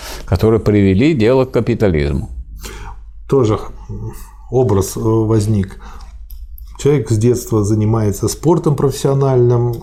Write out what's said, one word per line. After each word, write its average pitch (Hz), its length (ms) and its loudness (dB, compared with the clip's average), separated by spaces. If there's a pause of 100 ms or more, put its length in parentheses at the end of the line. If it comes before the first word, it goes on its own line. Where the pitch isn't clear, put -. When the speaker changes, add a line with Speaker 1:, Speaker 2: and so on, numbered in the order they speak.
(240)
Speaker 1:
которые 107 360 2
привели 104 540 4
дело 127 320 4
к 127 40 -14
капитализму. 95 800 0 (1000)
Speaker 2:
Тоже 113 280 2
х-, - 160 -10 (800)
образ, 104 440 2
э, 113 40 -6
возник. 110 800 0 (960)
Человек 139 340 0
с 110 60 2
детства 110 440 2
занимается 107 640 0
спортом 160 480 0
профессиональным, 127 960 2 (100)